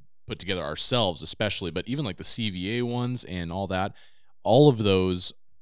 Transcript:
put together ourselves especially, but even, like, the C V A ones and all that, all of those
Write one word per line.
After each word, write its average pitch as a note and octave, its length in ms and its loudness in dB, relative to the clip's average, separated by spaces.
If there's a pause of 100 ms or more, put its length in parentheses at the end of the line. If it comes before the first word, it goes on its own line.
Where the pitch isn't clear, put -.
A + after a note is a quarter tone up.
(260)
put - 120 -8
together F2+ 240 -4
ourselves F2+ 600 0
especially, F#2+ 500 -4
but F2 160 -4
even, C#3 180 -4
like, F2+ 120 -6
the - 60 -10
C A2+ 260 -2
V F#2 280 -4
A B2 80 -2
ones B2 380 -4
and F2 280 -6
all F#2+ 140 -4
that, F#2 280 -2 (500)
all C3+ 260 8
of A2+ 80 4
those F#2 540 2 (280)